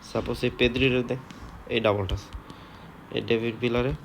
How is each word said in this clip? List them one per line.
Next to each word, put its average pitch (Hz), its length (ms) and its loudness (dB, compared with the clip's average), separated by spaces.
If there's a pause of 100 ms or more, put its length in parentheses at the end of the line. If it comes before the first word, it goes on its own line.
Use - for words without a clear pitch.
(120)
সাপোজ 117 300 0
এই 127 160 2
পেদ্রিরে 123 440 4
দে, 123 140 -2 (520)
এই 120 120 0
ডাবল 104 260 4
টাচ, 104 120 0 (920)
এই - 100 -2
ডেভিড 113 400 2
ভিলারে 123 320 2 (120)